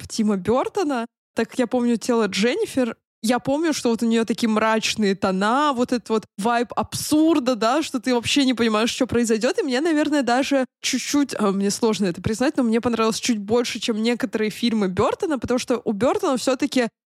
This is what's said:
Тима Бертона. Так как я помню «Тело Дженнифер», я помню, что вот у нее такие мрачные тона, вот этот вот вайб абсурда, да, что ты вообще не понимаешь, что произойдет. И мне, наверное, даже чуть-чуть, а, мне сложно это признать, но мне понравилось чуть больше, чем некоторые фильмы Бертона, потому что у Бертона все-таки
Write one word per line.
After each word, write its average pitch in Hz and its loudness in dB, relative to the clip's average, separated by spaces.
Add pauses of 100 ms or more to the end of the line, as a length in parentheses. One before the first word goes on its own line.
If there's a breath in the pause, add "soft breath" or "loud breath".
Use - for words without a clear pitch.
Тима 214 0
Бертона. 262 -2 (300)
Так 226 -2
как - -8
я 247 2
помню 240 0
«Тело 226 0
Дженнифер», 247 0 (260)
я 240 0
помню, 294 0
что - -2
вот 226 0
у 240 0
нее 226 2
такие 233 -2
мрачные 220 0
тона, 214 0
вот 240 0
этот 247 -4
вот 220 -2 (120)
вайб 233 0
абсурда, 302 2
да, 233 2
что - -6
ты 254 0
вообще 240 2
не 254 2
понимаешь, 226 0
что 254 -2
произойдет. 233 0
И 427 -2
мне, 262 0
наверное, 302 2
даже 254 2 (160)
чуть-чуть, - -2
а, 202 0
мне 196 0
сложно 208 0
это 180 -4
признать, 247 -2
но 269 0
мне 226 2
понравилось 226 0
чуть 226 0
больше, 226 0
чем 214 -2
некоторые 220 -2
фильмы 220 0
Бертона, 247 0
потому 247 -2
что 240 -2
у 226 -2
Бертона 269 0
все-таки 254 0 (200)